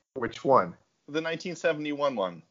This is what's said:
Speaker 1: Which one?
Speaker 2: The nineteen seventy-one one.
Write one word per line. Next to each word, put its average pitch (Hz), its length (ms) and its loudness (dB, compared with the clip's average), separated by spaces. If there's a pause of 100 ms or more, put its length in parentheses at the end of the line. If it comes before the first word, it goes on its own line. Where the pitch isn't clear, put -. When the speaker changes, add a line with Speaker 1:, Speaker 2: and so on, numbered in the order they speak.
(140)
Speaker 1:
Which 117 320 -6
one? 107 300 6 (320)
Speaker 2:
The 151 140 -2
nineteen 165 340 -6
seventy-one 147 600 0
one. 90 360 -4